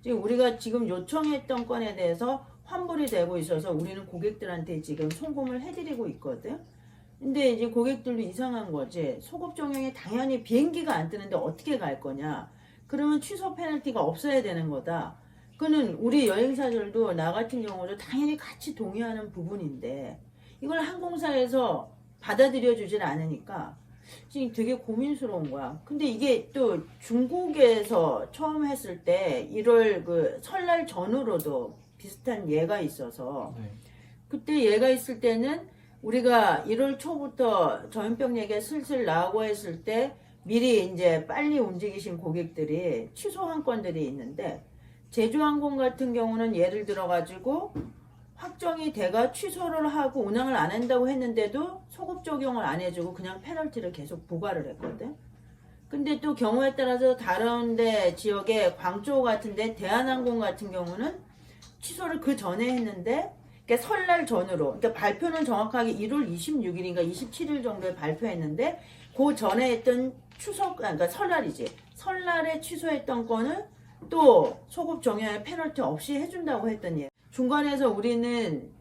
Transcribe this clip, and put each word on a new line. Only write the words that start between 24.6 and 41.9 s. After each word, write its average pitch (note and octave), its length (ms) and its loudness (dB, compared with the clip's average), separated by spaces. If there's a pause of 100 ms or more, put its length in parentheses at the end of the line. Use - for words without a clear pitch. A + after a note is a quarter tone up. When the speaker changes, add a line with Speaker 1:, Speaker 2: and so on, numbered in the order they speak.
Speaker 1:
고민스러운 A3+ 760 -2
거야. C#3 340 -8
근데 D4 220 -2
이게 A#3 460 2
또 B3 260 2 (200)
중국에서 A#3 1300 4
처음 D4+ 340 -2
했을 A#3 380 -6
때 F3+ 480 2
일월 A3 500 6
그 E3+ 380 0
설날 F4 460 0
전후로도 F3+ 920 -2 (220)
비슷한 G3+ 500 -6
예가 D#3 320 2
있어서 C3+ 800 -8
Speaker 2:
네. G#2+ 120 -12 (580)
Speaker 1:
그때 D4 360 0
예가 A3 240 6
있을 B3+ 320 0
때는 B3 480 2 (320)
우리가 A3+ 600 6
일월 C4 380 0
초부터 B3 920 0
전염병 A#3 480 -2
얘기가 G#3 240 -2
슬슬 C4+ 420 -2
나오고 F3+ 400 2
했을 G3+ 400 -6
때 A#3 320 0 (260)
미리 A3+ 440 4
이제 E3+ 400 4
빨리 D4 320 0
움직이신 G3 580 -2